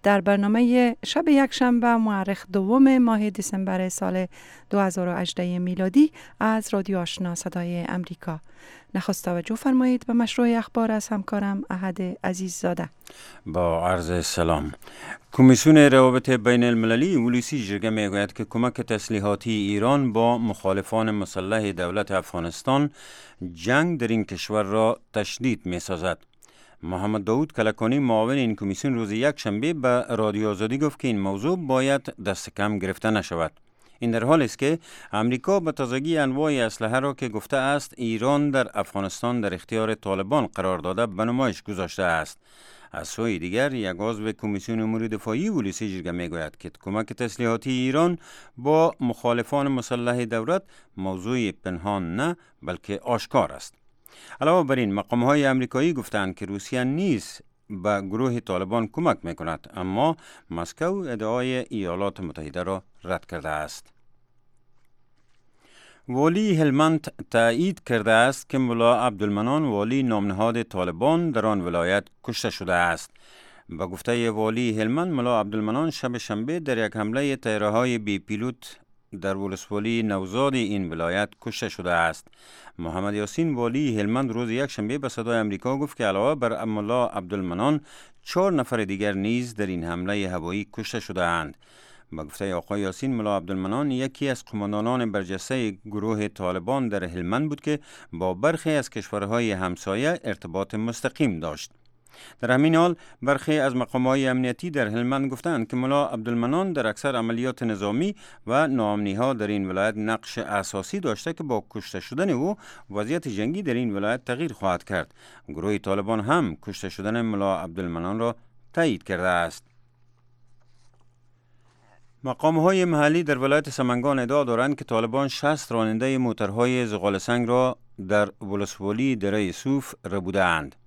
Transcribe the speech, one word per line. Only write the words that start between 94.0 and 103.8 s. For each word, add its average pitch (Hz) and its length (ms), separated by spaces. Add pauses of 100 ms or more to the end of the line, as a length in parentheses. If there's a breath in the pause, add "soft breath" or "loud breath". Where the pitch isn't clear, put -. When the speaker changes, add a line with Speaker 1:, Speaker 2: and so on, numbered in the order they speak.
Speaker 2:
از 127 160
قماندانان 107 640
برجستهٔ 101 600 (140)
گروه 104 420
طالبان 104 600
در 101 160
هلمند 92 460
بود 147 120
که 151 180 (340 loud breath)
با 113 200
برخی 156 380
از 143 180
کشورهای 107 640
همسایه 98 720
ارتباط 95 520
مستقیم 117 640
داشت. 78 320 (680 loud breath)
در 120 120
همین 151 240
حال، 170 200 (260 soft breath)
برخی 139 360
از 135 180
مقام‌های 127 520